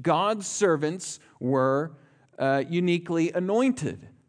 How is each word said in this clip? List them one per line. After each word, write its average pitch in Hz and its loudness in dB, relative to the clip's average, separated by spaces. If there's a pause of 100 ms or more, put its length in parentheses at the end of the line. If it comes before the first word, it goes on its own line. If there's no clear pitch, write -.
God's 185 0
servants 170 0 (200)
were, 135 0 (440)
uh, 135 2
uniquely 175 0
anointed. 185 0 (220)